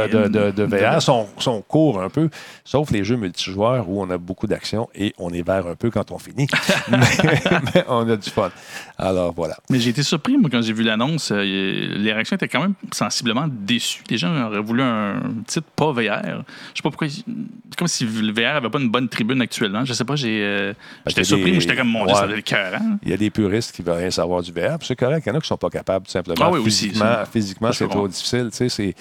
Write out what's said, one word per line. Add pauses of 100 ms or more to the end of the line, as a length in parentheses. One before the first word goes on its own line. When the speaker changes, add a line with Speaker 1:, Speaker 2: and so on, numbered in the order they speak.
Speaker 1:
de,
de,
de
Speaker 2:
de
Speaker 1:
V
R
sont, (120)
sont
courts
un
peu, (340)
sauf
les
jeux
multijoueurs
où
on
a
beaucoup
d'action
et
on
est
vert
un
peu
quand
on
finit. (220)
<laughs>
mais, (760)
mais
on
a
du
fun. (440)
Alors,
voilà. (140)
Speaker 2:
Mais
j'ai
été
surpris,
moi,
quand
j'ai
vu
l'annonce.
Euh,
y-,
les
réactions
étaient
quand
même (180)
sensiblement
déçues.
Les
gens (140)
auraient
voulu
un (280)
titre
pas
V
R.
Je
sais
pas
pourquoi.
C'est (520)
comme
si
le
V
R
avait
pas
une
bonne
tribune
actuellement.
Je
sais
pas,
j'ai,
euh, (300)
Speaker 1:
Parce
Speaker 2:
j'étais
Speaker 1:
qu'il
y
a
Speaker 2:
surpris,
Speaker 1:
des,
Speaker 2:
mais
j'étais
comme,
mon
Dieu,
ça
Speaker 1:
ouais.
Speaker 2:
doit
être
écœurant. (340)
Speaker 1:
Il
y
a
des
puristes
qui
veulent
rien
savoir
du
V
R,
puis
c'est
correct,
il
y
en
a
qui
sont
pas
capables,
tout
simplement.
Speaker 2:
Ah
oui,
aussi,
Speaker 1:
Physiquement,
Speaker 2:
ça.
Speaker 1:
physiquement,
Speaker 2:
Ça,
je
Speaker 1:
c'est
trop
Speaker 2:
comprends.
Speaker 1:
difficile,
tu
sais,
c'est,